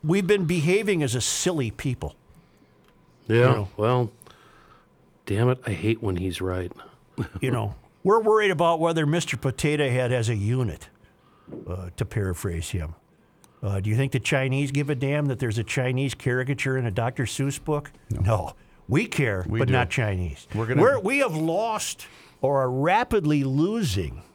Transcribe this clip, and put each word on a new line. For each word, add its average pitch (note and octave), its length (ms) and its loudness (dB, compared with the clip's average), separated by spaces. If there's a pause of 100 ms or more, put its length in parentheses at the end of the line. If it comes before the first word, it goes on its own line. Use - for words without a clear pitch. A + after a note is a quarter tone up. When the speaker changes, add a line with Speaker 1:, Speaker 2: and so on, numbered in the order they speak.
Speaker 1:
We've F3+ 240 2
been G3 180 2
behaving F3+ 580 2
as B2 120 0
a B2 60 0
silly D3 500 -2
people. - 440 -6 (1120)
Speaker 2:
Yeah, A2 100 2
Speaker 1:
You A#2+ 60 6
know. A#2 340 4
Speaker 2:
well, A#2+ 340 0 (1160)
damn A2 220 2
it, B2+ 180 2
I A2+ 40 -4
hate G#2 320 -2
when F#2+ 140 -2
he's F2+ 240 -4
right. F2+ 320 -4 (440)
<laughs> - 240 -8
Speaker 1:
You C3 100 -2
know, A2 240 -2 (300)
we're G#3+ 160 4
worried G#3+ 300 4
about E3 280 2
whether E3 280 2
Mister D#3+ 320 0
Potato D3 500 0
Head B2 220 0
has A#2 180 0
a A#2+ 80 0
unit, G#2+ 520 -2 (800)
uh, F2+ 280 -8
to - 80 -4
paraphrase F2+ 680 -4
him. E2 240 -6 (680)
Uh, G2 180 -2
do G2+ 80 -4
you G#2+ 80 0
think C3+ 160 0
the B2+ 80 0
Chinese C3+ 500 0
give C#3+ 200 -2
a D3 40 0
damn C#3+ 320 0
that C3 120 -2
there's A2+ 180 -2
a A2+ 80 -2
Chinese C3 500 -2
caricature C3 640 -2
in B2+ 80 -2
a A2+ 60 0
Doctor A#2+ 340 -2
Seuss C3+ 380 -4
book? D3 280 -4 (200)
Speaker 3:
No. C2+ 100 -2
Speaker 1:
No. G2 320 0 (340)
We F3 200 2
care, G#2+ 420 0
Speaker 3:
We A2 120 -2
Speaker 1:
but A#2+ 80 2
Speaker 3:
do. B2+ 40 2
Speaker 1:
not B2+ 160 2
Chinese. F#2 680 -2
Speaker 3:
We're A2 120 0
gonna C3+ 160 4
Speaker 1:
We're, C4 180 6
we A#3+ 180 0
have A#3+ 160 2
lost F#3 720 -2 (360)
or C#3 180 2
are B2+ 100 2
rapidly D3+ 760 2
losing C3+ 760 0 (120)